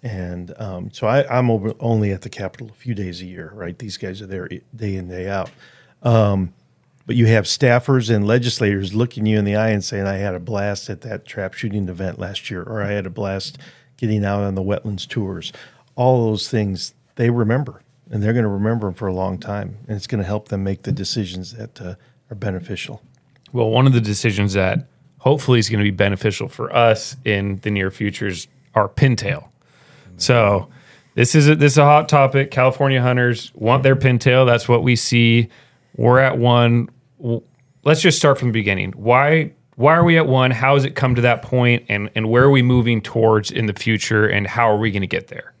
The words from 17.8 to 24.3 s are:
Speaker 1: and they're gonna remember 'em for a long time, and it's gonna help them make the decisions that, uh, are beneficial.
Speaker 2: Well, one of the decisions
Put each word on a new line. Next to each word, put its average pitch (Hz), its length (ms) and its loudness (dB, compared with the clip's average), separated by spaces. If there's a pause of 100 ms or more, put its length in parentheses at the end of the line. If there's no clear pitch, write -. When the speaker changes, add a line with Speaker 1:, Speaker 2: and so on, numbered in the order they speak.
Speaker 1:
and 107 120 -4
they're 107 100 0
gonna 117 160 0
remember 107 380 -2
'em 90 80 -6
for 101 140 -6
a 92 40 -4
long 92 260 -4
time, 101 400 -10 (100)
and 107 80 -6
it's 98 100 -12
gonna 107 180 -4
help 104 240 -6
them 98 140 -4
make 95 200 -6
the 127 100 -4
decisions 92 600 -8
that, 113 260 -16
uh, 92 140 -12 (360)
are 107 60 -14
beneficial. 95 680 -10 (500)
Speaker 2:
Well, 120 180 0
one 123 160 4
of 135 60 4
the 120 80 4
decisions 101 540 -2